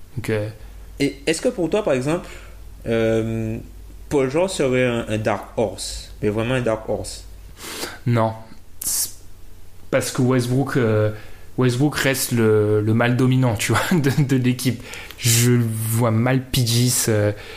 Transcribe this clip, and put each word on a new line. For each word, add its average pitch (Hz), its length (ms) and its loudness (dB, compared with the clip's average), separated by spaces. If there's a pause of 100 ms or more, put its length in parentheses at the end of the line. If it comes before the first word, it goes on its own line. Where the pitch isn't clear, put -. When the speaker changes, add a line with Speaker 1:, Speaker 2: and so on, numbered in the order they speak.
(160)
Speaker 1:
Donc, 113 140 -4
euh, 107 180 0 (500)
Speaker 2:
Et - 180 0 (100)
est-ce 165 140 0
que 254 100 2
pour 175 200 -2
toi, 214 140 0
par 147 100 2
exemple, 143 340 -2 (600)
euh, 113 680 2 (520)
Paul 135 200 2
George 175 220 0
serait 127 360 2
un, 117 220 0
un 110 100 0
dark 110 380 -2
horse, - 540 -4 (100)
mais 107 100 2
vraiment 113 240 0
un 123 80 0
dark 110 260 -2
horse ? 98 360 -6 (840)
Speaker 1:
Non. 113 260 4 (480)
C'est - 300 -2 (840)
parce 131 180 0
que 135 120 0
Westbrook, 127 540 2
euh, 107 360 4 (460)
Westbrook 127 360 2
reste 131 380 0
le, 107 480 4
le 110 140 2
mâle 120 220 4
dominant, 131 380 4
tu - 180 -2
vois, 107 140 2
<laughs> - 140 2
de, 135 100 2 (140)
de 135 120 2
l'équipe. 123 460 0 (360)
Je 120 320 4
vois 113 600 2
mal 127 320 2
P 131 200 2
G 117 240 4
se, 104 440 2 (240)